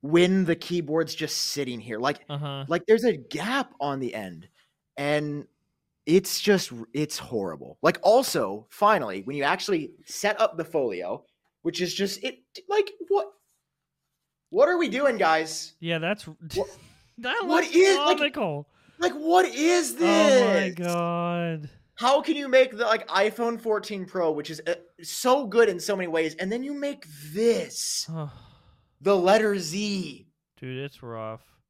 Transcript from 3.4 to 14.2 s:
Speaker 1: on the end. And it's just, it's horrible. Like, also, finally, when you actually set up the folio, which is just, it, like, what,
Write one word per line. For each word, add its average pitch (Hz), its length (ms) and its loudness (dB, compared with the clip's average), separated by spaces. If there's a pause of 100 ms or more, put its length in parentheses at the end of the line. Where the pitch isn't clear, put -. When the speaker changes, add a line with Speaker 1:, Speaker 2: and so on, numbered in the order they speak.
Speaker 1:
on 139 200 -2
the 127 140 -6
end. 92 360 -12 (480)
And 147 500 -2 (580)
it's 185 360 2
just, 202 300 2 (220)
it's 147 240 -4
horrible. 87 640 -6
Like, 170 220 2
also, 131 680 2
finally, 131 540 2
when 135 140 -8
you 139 60 -2
actually 165 500 -2 (120)
set 214 340 -4
up 220 180 0
the 165 80 -6
folio, 107 600 -4 (380)
which 165 180 -4
is 170 120 -2
just, 196 300 -4
it, 254 200 -10 (240)
like, 403 240 0 (160)
what, - 260 0 (1160)